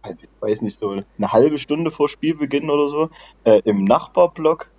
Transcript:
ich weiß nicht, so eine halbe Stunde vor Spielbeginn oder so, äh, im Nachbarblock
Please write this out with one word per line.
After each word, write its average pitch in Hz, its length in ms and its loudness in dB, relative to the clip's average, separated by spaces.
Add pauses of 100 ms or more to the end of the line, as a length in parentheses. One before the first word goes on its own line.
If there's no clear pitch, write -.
ich 90 200 -16 (140)
weiß 107 200 -4
nicht, 104 160 -6
so 101 140 -6 (260)
eine 101 140 -4
halbe 147 260 2
Stunde 156 320 -4
vor 147 200 -2
Spielbeginn 151 600 -4
oder 147 200 0
so, 156 200 -2 (360)
äh, 107 180 6
im 101 220 0
Nachbarblock 160 920 0